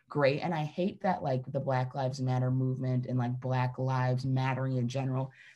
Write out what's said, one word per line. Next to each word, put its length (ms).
great. 340
And 120
I 120
hate 360
that, 220
like, 280
the 80
Black 360
Lives 260
Matter 300
movement 560
and, 100
like, 220
Black 400
Lives 460
Mattering 520
in 100
general 440